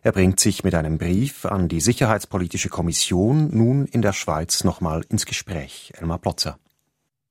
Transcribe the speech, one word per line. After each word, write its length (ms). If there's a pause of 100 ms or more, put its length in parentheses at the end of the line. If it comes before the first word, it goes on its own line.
Er 100
bringt 300
sich 240
mit 100
einem 220
Brief 480
an 240
die 100
Sicherheitspolitische 880
Kommission 840
nun 320
in 160
der 100
Schweiz 540
nochmal 420
ins 180
Gespräch. 720
Elmar 200
Plotzer. 400 (720)